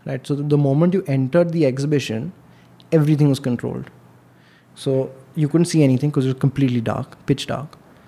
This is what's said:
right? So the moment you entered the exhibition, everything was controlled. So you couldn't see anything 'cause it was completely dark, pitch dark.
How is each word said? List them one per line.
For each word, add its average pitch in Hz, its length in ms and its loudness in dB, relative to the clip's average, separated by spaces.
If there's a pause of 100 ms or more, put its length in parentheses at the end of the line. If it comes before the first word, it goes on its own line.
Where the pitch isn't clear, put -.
right? 139 200 -10
So 147 80 -2
the 147 240 0
moment 147 360 2
you 190 120 0
entered 143 460 0
the 160 140 2
exhibition, 135 640 -2 (600)
everything 151 360 4
was 135 120 0
controlled. 123 500 -6 (840)
So 131 360 -4 (240)
you 151 140 0
couldn't 170 240 2
see 156 100 4
anything 135 280 2
'cause 135 160 0
it 131 80 0
was - 60 -12
completely 131 480 0
dark, - 280 -6 (100)
pitch 143 200 -2
dark. 127 300 -10 (320)